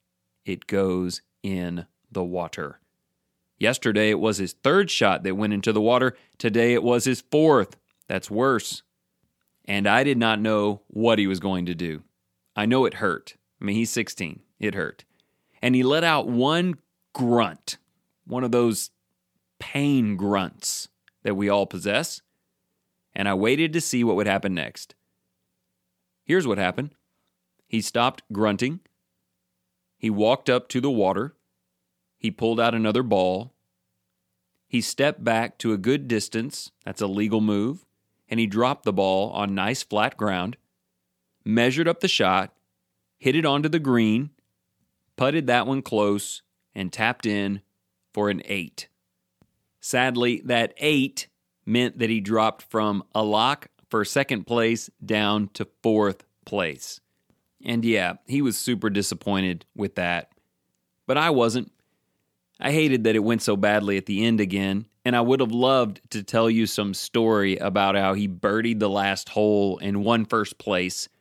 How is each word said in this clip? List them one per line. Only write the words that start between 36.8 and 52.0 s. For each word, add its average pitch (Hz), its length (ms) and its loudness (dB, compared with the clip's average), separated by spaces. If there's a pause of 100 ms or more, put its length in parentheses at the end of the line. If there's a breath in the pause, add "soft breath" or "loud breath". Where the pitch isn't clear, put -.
That's - 160 -8
a 104 60 -2
legal 104 340 0
move. 107 440 -2 (440)
And 113 120 -4
he 113 60 2
dropped 117 360 0
the 107 80 0
ball 95 400 0
on 101 240 -4
nice 101 280 -2
flat 107 340 -2
ground, 95 400 -4 (880)
measured 127 420 2
up 165 140 0
the 185 80 0
shot, 95 440 0 (640)
hit 135 180 2
it 160 100 0
onto 147 240 0
the 165 100 2
green, 120 520 2 (840)
putted 143 320 0
that 123 180 2
one 131 160 -2
close, 104 600 -2 (340)
and 92 160 -6
tapped 113 340 -2
in 101 360 -2 (520)
for 104 160 0
an 95 140 -4
eight. - 460 -10 (920)
Sadly, 123 640 0
that 117 340 0
eight 143 500 0 (380)
meant 120 340 0
that 113 100 0